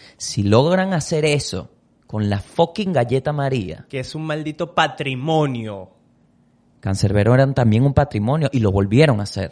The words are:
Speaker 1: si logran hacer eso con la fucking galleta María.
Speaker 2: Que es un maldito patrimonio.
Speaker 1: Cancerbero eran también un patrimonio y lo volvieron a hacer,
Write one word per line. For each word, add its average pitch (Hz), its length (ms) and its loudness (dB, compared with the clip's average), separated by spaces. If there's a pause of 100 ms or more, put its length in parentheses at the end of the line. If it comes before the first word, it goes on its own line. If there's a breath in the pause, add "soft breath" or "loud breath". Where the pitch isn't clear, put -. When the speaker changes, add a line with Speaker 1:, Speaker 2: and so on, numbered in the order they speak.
(180 soft breath)
Speaker 1:
si - 260 -4
logran 170 500 4
hacer 156 300 -2
eso 147 480 -2 (360)
con 107 220 -2
la 101 100 0
fucking 170 540 -2
galleta 131 380 0
María. 135 580 -4
Speaker 2:
Que 139 100 -8
es 127 160 -10
un 156 80 -8
maldito 156 520 -6
patrimonio. 131 1120 -2 (920)
Speaker 1:
Cancerbero 101 520 2
eran 135 200 4
también 117 320 2
un 139 80 2
patrimonio 139 580 -2
y 131 80 -2
lo 104 120 2
volvieron 104 480 2
a 101 40 -4
hacer, 98 280 -8